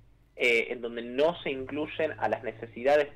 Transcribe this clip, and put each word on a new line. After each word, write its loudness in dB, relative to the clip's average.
eh, 4
en -6
donde -6
no 2
se -4
incluyen -4
a 0
las -2
necesidades 2